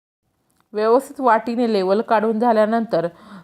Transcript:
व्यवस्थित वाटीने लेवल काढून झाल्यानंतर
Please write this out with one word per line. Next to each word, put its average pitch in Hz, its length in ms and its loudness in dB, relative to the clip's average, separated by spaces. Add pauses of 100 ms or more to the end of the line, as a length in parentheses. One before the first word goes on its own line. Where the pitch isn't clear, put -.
(720)
व्यवस्थित 240 480 0
वाटीने 233 520 0
लेवल 196 280 2
काढून 214 380 0
झाल्यानंतर 214 680 0 (360)